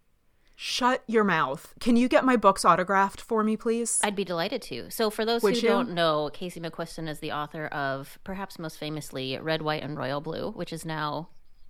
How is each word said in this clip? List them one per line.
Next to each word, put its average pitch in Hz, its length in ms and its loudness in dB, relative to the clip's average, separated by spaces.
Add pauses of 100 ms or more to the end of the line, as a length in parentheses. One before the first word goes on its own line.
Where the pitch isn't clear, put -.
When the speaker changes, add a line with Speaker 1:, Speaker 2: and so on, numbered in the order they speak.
(540)
Speaker 1:
Shut - 540 0
your 220 160 4
mouth. 160 560 0
Can 240 160 6
you 247 120 6
get 294 160 4
my 254 120 6
books 196 280 4
autographed 190 560 4
for 220 220 0
me, 220 140 2
please? 226 480 -2
Speaker 2:
I'd 202 100 0
be 190 100 -2
delighted 175 380 -2
to. 113 280 -10
So 214 200 0
for 214 140 -2
those 233 180 2
Speaker 1:
Would 208 140 4
Speaker 2:
who 233 60 0
Speaker 1:
you? 226 60 4
Speaker 2:
don't 240 220 2
know, 156 420 2
Casey 175 280 -10
McQuiston 160 480 -8
is 151 100 -8
the 151 140 -8
author 151 340 -6
of, 139 560 -6
perhaps 196 380 -10
most 160 180 -10
famously, 143 600 -6
Red, 160 240 -2
White, 151 200 -2
and 147 160 -8
Royal 139 220 -4
Blue, 160 320 -6
which 170 200 -8
is 160 120 -8
now 156 460 -4 (400)